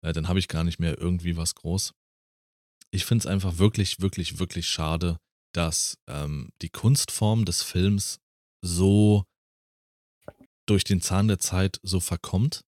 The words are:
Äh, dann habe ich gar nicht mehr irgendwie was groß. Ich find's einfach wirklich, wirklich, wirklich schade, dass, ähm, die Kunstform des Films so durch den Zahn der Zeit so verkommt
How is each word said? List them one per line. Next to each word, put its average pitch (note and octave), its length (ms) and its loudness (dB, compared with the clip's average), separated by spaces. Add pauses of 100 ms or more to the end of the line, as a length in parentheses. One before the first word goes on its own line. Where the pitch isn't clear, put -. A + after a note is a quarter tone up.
Äh, E2 100 -2
dann D#2+ 140 -4
habe F2+ 120 2
ich F#2 80 -2
gar D#2+ 160 -2
nicht E2+ 160 -2
mehr E2 180 -2
irgendwie F2 400 -2
was E2 180 -4
groß. - 380 -4 (960)
Ich F#2+ 140 -2
find's A#2 200 0
einfach F#2 320 -2
wirklich, G2+ 420 2
wirklich, F2+ 400 -4
wirklich F2 300 -4
schade, E2 500 -2 (340)
dass, E2 440 -2 (100)
ähm, D2 420 -8 (120)
die E2 80 -8
Kunstform A2 760 2
des E2+ 180 -2
Films G2+ 560 0 (440)
so G2 600 6 (1400)
durch G2+ 160 2
den F#2+ 180 2
Zahn G2 260 0
der G2+ 120 2
Zeit F#2+ 440 -2
so F#2 160 -2
verkommt - 680 -2